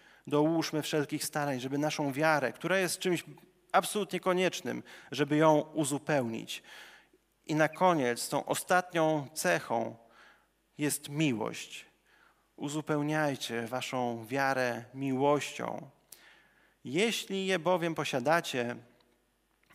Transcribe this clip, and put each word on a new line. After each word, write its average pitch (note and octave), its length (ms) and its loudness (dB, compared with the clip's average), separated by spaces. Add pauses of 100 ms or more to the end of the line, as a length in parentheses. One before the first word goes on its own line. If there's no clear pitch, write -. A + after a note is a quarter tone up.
(260)
dołóżmy D3+ 560 2
wszelkich C3+ 420 -2
starań, C#3+ 360 -2
żeby C3 180 -4
naszą D3 340 -2
wiarę, C#3+ 400 2
która F3+ 260 0
jest F3+ 200 0
czymś F3 260 0 (480)
absolutnie F#3 480 0
koniecznym, F3 640 0 (280)
żeby C#3+ 260 2
ją D#3 240 8
uzupełnić. C3+ 1000 -2 (840)
I D#3 80 -2
na D#3 140 6
koniec D3+ 600 2
tą D3 160 -2
ostatnią D#3 920 2
cechą A#2 600 0 (840)
jest D3 300 -2
miłość. B2 760 -2 (680)
Uzupełniajcie D3 1120 -2
waszą A#2+ 600 -4
wiarę B2+ 580 -2 (100)
miłością. C3+ 960 -2 (960)
Jeśli F#3+ 640 -2
je F#3+ 120 0
bowiem E3+ 360 0
posiadacie C3+ 800 0 (1000)